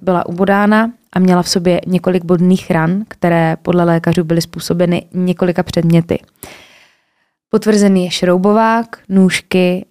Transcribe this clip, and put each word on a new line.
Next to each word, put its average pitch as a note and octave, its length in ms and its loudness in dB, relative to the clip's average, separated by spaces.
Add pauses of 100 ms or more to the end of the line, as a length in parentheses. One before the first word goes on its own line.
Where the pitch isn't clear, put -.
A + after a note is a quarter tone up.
byla F3 240 -2
ubodána G#3 640 0 (220)
a F#3 60 0
měla F3+ 240 2
v E3+ 60 -8
sobě F3 380 0
několik F3+ 380 -2
bodných F3+ 460 0
ran, E3+ 360 -2
které E3 540 0
podle F3 220 0
lékařů E3+ 400 0
byly E3 180 -2
způsobeny F3 720 -4
několika F3+ 500 -2
předměty. E3 560 0 (1300)
Potvrzený G3+ 560 2
je F3 60 -8
šroubovák, G#3 840 0 (120)
nůžky F#3 800 0